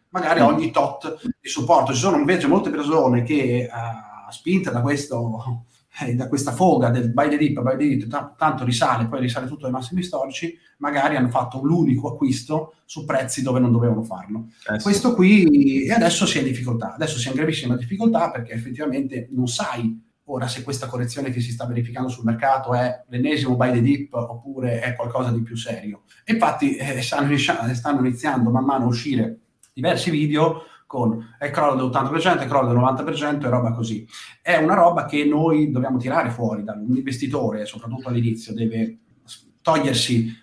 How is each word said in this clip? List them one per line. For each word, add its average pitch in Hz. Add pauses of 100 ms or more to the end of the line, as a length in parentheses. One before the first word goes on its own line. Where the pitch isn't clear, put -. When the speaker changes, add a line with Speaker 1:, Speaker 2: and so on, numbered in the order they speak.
(100)
Speaker 1:
magari 165
Speaker 2:
Mm. 143
Speaker 1:
ogni -
tot - (220)
di -
supporto. -
Ci -
sono 180
invece 156
molte 180
persone 143
che, 123
eh, 120 (600)
spinte -
da 120
questo, 120 (380)
eh, 123
da 127
questa 139
foga 131
del 120
buy 147
the 147
dip, 143
buy 127
the 147
dip, 113
ta-, -
tanto 151
risale, 120
poi 131
risale 127
tutto 135
ai 123
massimi 165
storici, 139 (220)
magari 147
hanno 123
fatto 127
l'unico 147
acquisto 151 (100)
su -
prezzi 131
dove 127
non 123
dovevano 113
farlo. 104 (240)
Speaker 2:
Eh, 107
sì. -
Speaker 1:
Questo 202
qui, 147
e 170
adesso 196
si -
è -
in -
difficoltà, 120
adesso 143
si 120
è 131
in 131
gravissima 127
difficoltà 190
perché 120
effettivamente 127
non 127
sai 117 (220)
ora 127
se 123
questa 131
correzione 123
che 123
si 117
sta 120
verificando 120
sul 117
mercato 120
è 123
l'ennesimo 127
buy 127
the 117
dip 135
oppure 120
è 123
qualcosa 120
di 117
più 113
serio. 104 (220)
E 226
infatti, 151
eh, 131
stanno 139
inizi-, 127
stanno 139
iniziando 127
man 131
mano 135
a 117
uscire 117 (320)
diversi 170
video 151 (240)
con 117
è 143
crollo 143
dell'ottanta 131
per 160
cento, 175
è 127
crollo 131
del 120
novanta 131
per 160
cento 147
e 123
roba 120
così. 110 (360)
È 170
una 156
roba 160
che 147
noi 151
dobbiamo 127
tirare 131
fuori 110
da 107
un 113
investitore, 127
soprattutto 117
all'inizio, 117
deve 113 (260)
s-, - (160)
togliersi 123 (100)